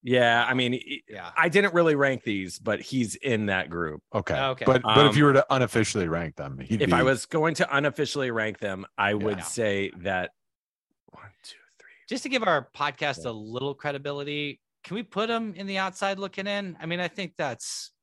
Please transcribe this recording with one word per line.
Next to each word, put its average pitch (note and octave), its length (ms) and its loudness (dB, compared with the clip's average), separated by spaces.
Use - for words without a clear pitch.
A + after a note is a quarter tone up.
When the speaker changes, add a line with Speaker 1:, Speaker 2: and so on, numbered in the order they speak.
Speaker 1:
Yeah, A#2+ 440 4
I B2+ 60 0
mean, B2 200 0
he, C3 360 -10
Speaker 2:
Yeah. F#2 260 -14
Speaker 1:
I E3 140 4
didn't F#3+ 240 2
really E3 220 4
rank C#3 280 2
these, G2 360 -4
but G2+ 200 -2
he's A2+ 360 -2
in A2 320 0
that F#2 220 0
group. E2 320 -6
Speaker 3:
Okay. G2 260 -2
Speaker 2:
Okay. C3 260 -2
Speaker 3:
But, C3 180 4
but A2 220 8
if C#3 60 6
Speaker 1:
Um, G#2+ 60 2
Speaker 3:
you D3 80 8
were C#3+ 80 6
to C3+ 160 6
unofficially A2+ 580 2
rank E2 300 -4
them, C#2 220 -10
he'd A2 240 -2
Speaker 1:
if - 40 2
Speaker 3:
be F3 60 4
Speaker 1:
I B2 100 4
was C3 220 2
going D#3+ 300 0
to C#3+ 200 0
unofficially C#3 560 -2
rank G#2+ 280 -4
them, G2 260 -6
I G2+ 120 2
Speaker 3:
Yeah. G#2+ 60 0
Speaker 1:
would G#2 240 -2
Speaker 2:
Yeah. E2+ 40 -10
Speaker 1:
say G2 540 -2
that F2+ 340 -4
one, - 180 -20
two, - 140 -20
three, - 100 -20
Speaker 2:
Just B3 160 -6
to C#4+ 60 -8
give B3 140 0
our D#3+ 320 2
podcast D3 480 -4
Speaker 1:
four. B2 80 -4
Speaker 2:
a - 20 -6
little A#2 400 -6
credibility, C#3+ 880 -6
can F3 100 -10
we A#3 80 -6
put G#3+ 260 -4
him A3+ 260 -4
in G3 120 -10
the F#3+ 120 -4
outside F#3+ 400 -2
looking G3 280 -8
in? G3+ 320 -6
I D#3 60 -10
mean, F3 160 -4
I F3 80 -2
think F3+ 260 -10
that's - 560 -8